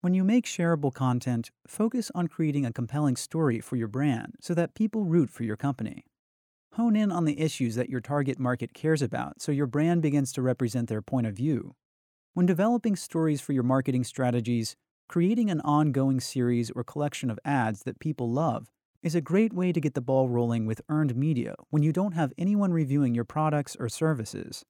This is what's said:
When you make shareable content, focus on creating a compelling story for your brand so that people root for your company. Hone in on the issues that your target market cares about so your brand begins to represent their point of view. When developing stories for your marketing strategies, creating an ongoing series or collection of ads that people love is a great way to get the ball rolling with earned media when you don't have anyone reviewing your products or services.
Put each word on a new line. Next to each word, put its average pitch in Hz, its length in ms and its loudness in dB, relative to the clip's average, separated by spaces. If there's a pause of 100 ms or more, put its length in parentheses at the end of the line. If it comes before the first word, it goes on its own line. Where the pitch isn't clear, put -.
When 180 140 2
you 185 100 2
make 233 220 4
shareable 156 460 0
content, 123 600 0 (160)
focus 226 440 -2
on 175 140 -2
creating 143 400 -2
a 113 60 -4
compelling 131 420 0
story 135 460 0
for - 160 -6
your 113 100 -2
brand 117 540 -2
so - 140 -4
that 165 200 0
people 214 300 -2
root 160 260 4
for - 140 -6
your 107 120 -4
company. - 500 -6 (680)
Hone 220 220 4
in 214 160 2
on 165 140 2
the 147 120 0
issues 131 380 0
that 123 140 -2
your 127 100 -4
target 139 400 -2
market 123 320 -2
cares 156 300 0
about - 400 -4
so 151 100 -2
your 143 140 0
brand 160 340 2
begins 143 320 2
to 135 100 -4
represent 123 460 0
their 107 140 -2
point 123 240 -2
of 104 80 -4
view. 120 420 -4 (580)
When 180 120 4
developing 202 500 2
stories 160 460 0
for - 100 -4
your 131 100 2
marketing 127 420 2
strategies, 120 680 -2 (320)
creating 208 440 2
an 156 100 -2
ongoing 139 580 2
series 120 520 0
or 123 120 -6
collection 143 480 -4
of 107 140 -6
ads 120 380 0
that - 160 -8
people 127 320 -4
love 123 400 -2 (320)
is 165 120 -2
a 175 60 2
great 196 320 2
way 180 180 0
to 160 100 0
get 139 120 -2
the 139 80 -2
ball 131 300 2
rolling 117 340 2
with 110 240 -2
earned 151 260 2
media 135 420 0 (120)
when 151 140 2
you 156 100 4
don't 185 220 0
have 156 240 0
anyone 196 340 2
reviewing 139 420 2
your 117 100 0
products 151 540 -2
or 117 120 -2
services. - 800 -4